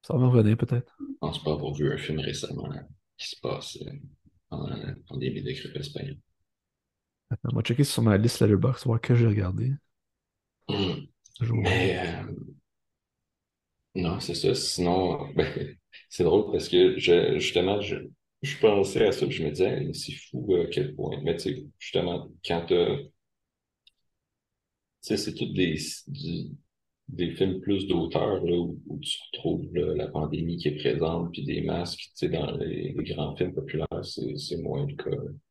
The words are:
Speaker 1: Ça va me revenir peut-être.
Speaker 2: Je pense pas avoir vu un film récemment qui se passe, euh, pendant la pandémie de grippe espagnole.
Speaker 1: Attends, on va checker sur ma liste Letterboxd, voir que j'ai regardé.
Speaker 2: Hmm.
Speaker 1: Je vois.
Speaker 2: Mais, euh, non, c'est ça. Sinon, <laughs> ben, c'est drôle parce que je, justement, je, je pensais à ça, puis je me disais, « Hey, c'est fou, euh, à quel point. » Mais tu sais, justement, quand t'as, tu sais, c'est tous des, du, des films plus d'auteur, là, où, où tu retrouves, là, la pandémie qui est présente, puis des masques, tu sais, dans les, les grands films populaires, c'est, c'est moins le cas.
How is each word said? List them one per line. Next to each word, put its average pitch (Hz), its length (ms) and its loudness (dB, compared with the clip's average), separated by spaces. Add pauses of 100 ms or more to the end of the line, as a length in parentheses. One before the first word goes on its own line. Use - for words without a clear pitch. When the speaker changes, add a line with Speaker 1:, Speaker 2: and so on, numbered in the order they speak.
Speaker 1:
Ça - 120 -4
va 123 60 2
me 127 60 6
revenir 110 300 6
peut-être. - 440 -2
Speaker 2:
Je - 200 -12
pense - 220 -6
pas 78 100 0
avoir 73 220 -4
vu 71 180 0
un - 60 -4
film - 220 -4
récemment - 480 -6 (480)
qui - 120 -12
se - 120 -14
passe, - 420 -8
euh, - 80 -12 (580)
pendant - 200 -8
la - 260 -8 (120)
pandémie 127 360 -4
de 127 100 -6
grippe - 240 -10
espagnole. 139 400 -8 (1120)
Speaker 1:
Attends, - 220 -4
on 120 40 0
va 113 60 0
checker 120 220 2
sur - 180 0
ma 107 140 8
liste 113 240 4
Letterboxd, 104 460 4
voir 113 140 2
que - 140 4
j'ai 120 120 6
regardé. 104 460 0 (960)
Speaker 2:
Hmm. 95 360 -2 (360)
Speaker 1:
Je 113 120 0
vois. 113 100 2
Speaker 2:
Mais, 92 360 2
euh, 82 340 -6 (1600)
non, 87 240 0
c'est 85 140 -6
ça. - 200 2
Sinon, 87 760 0
<laughs> - 40 -2
ben, - 400 -2 (320)
c'est - 160 0
drôle 90 280 6
parce - 160 0
que 92 300 6
je, 87 400 6
justement, 98 420 2
je, 98 160 -4 (440)
je - 180 -6
pensais 104 480 6
à 95 60 6
ça, - 140 0
puis - 100 -4
je 82 80 -2
me 76 60 0
disais, « 101 320 2
Hey, 143 120 -4
c'est - 180 -10
fou, - 420 -10
euh, 87 100 4
à - 40 -2
quel 73 260 -2
point. » - 280 -6
Mais 82 140 0
tu - 60 -8
sais, 90 240 -6 (120)
justement, 87 520 -4 (160)
quand 85 200 -2
t'as, 87 300 4
tu - 140 -10 (1900)
sais, - 160 -2
c'est - 160 -6
tous - 180 -4
des, 87 260 2 (280)
du, 80 440 -8 (580)
des 85 260 -4
films 92 260 0
plus 98 260 0
d'auteur, 85 580 0
là, 87 120 2
où, 85 300 -4
où - 140 -8
tu - 180 -6 (140)
retrouves, 85 420 -2
là, 82 200 0
la - 140 -2
pandémie 80 480 -2
qui - 120 -2
est 69 80 -2
présente, 85 560 0
puis - 120 -8
des 78 180 -2
masques, 82 360 -4
tu - 160 -16
sais, - 140 -2
dans 82 280 -2
les, - 360 -4
les - 120 -2
grands 78 320 -2
films 90 180 0
populaires, 78 320 -2 (160)
c'est, - 340 -6
c'est 73 220 -6
moins - 280 -2
le - 80 -6
cas. - 220 -4 (340)